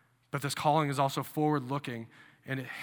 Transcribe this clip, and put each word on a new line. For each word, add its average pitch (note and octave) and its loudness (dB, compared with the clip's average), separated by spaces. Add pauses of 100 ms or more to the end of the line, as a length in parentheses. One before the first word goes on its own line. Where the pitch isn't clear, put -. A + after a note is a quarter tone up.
(360)
but C#3 -4
this C#3 -2
calling D3+ 4
is C3+ 0
also C#3 2
forward-looking, C3+ 0 (360)
and C3 -4
it B2+ -8 (160)